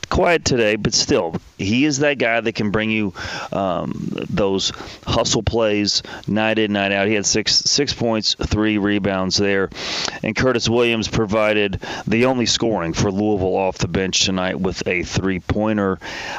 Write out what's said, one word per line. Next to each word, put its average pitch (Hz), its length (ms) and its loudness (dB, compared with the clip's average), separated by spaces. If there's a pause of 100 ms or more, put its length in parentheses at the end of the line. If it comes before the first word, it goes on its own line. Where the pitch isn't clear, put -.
quiet 175 340 2
today, 117 320 2
but 110 180 0
still, 90 420 0 (220)
he 113 280 2
is 143 140 0
that 143 180 2
guy 117 240 2
that 110 120 0
can 107 160 0
bring 110 220 0
you, 107 220 0 (380)
um, 87 420 -2 (360)
those 98 420 0 (360)
hustle 120 340 2
plays 104 640 0 (240)
night 110 320 2
in, 104 140 2
night 98 180 2
out. 98 160 2
He 110 60 2
had 101 120 0
six, - 300 0
six - 380 0
points, 113 420 -2
three 107 420 0
rebounds 98 600 0
there. 98 320 2 (520)
And 110 140 -2
Curtis 120 340 2
Williams 117 380 2
provided 107 760 0 (240)
the 113 200 2
only 127 200 2
scoring 95 480 0
for 104 160 0
Louisville 95 460 0
off 95 220 0
the 92 100 -2
bench 95 380 0
tonight 92 340 0
with 92 260 -4
a 90 160 0
three-pointer. 95 960 0 (420)